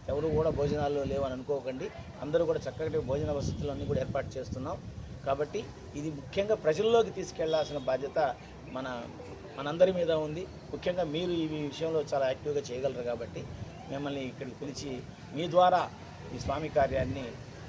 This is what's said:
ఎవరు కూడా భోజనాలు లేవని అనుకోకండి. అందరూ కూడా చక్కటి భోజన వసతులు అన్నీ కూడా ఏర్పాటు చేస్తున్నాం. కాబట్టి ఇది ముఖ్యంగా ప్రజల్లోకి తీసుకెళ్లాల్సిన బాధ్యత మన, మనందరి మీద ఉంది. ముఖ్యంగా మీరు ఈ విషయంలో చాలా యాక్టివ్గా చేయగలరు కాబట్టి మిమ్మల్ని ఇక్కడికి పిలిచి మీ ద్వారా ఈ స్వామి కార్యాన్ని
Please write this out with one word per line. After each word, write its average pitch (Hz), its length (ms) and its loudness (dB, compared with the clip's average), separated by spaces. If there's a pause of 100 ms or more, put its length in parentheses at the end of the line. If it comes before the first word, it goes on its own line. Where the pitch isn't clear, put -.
ఎవరు 147 180 2
కూడా 156 220 4
భోజనాలు 143 540 2
లేవని 135 300 0
అనుకోకండి. 131 560 -2 (320)
అందరూ 160 240 4
కూడా 156 140 2
చక్కటి 156 400 -2
భోజన 147 320 0
వసతులు 139 400 0
అన్నీ 139 140 -4
కూడా 135 140 2
ఏర్పాటు 135 380 -2
చేస్తున్నాం. 131 400 -6 (480)
కాబట్టి 143 380 0 (320)
ఇది 147 160 -4
ముఖ్యంగా 196 440 2
ప్రజల్లోకి 208 540 6
తీసుకెళ్లాల్సిన 160 680 0
బాధ్యత 131 580 2 (360)
మన, 127 300 -6 (580)
మనందరి 170 320 6
మీద 170 200 4
ఉంది. 156 360 0 (240)
ముఖ్యంగా 175 320 0
మీరు 165 280 0
ఈ 165 160 2
విషయంలో 151 540 -2
చాలా 143 240 2
యాక్టివ్గా 143 360 0 (100)
చేయగలరు 127 320 -2
కాబట్టి 113 400 -4 (480)
మిమ్మల్ని 139 340 -2
ఇక్కడికి 123 300 -8
పిలిచి 135 440 -6 (360)
మీ 160 160 -2
ద్వారా 180 380 8 (460)
ఈ 120 40 -6
స్వామి 147 300 -2
కార్యాన్ని 131 560 2 (440)